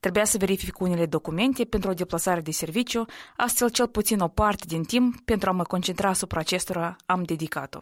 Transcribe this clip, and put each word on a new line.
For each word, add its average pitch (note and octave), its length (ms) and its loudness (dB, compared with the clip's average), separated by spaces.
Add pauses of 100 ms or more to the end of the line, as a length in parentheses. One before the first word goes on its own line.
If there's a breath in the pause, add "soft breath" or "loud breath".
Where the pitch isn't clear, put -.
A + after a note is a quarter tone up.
Trebuia G3 240 2
să G#3+ 140 2
verific F#3+ 420 0
unele F3 260 2
documente F3+ 580 0
pentru G3+ 260 -2
o F#3 40 0
deplasare F3 460 0
de D#3 100 -6
serviciu, A3+ 540 -2 (320 loud breath)
astfel A#3+ 340 2
cel A#3+ 180 2
puțin G#3+ 320 0
o E3+ 80 2
parte G#3 380 0
din E3 160 -2
timp A#3+ 380 2
pentru G#3+ 280 0
a F#3 40 2
mă F3+ 100 0
concentra F3+ 460 0
asupra F#3 320 0
acestora F3 560 -2 (100)
am F#3 160 2
dedicat-o. D#3 600 -4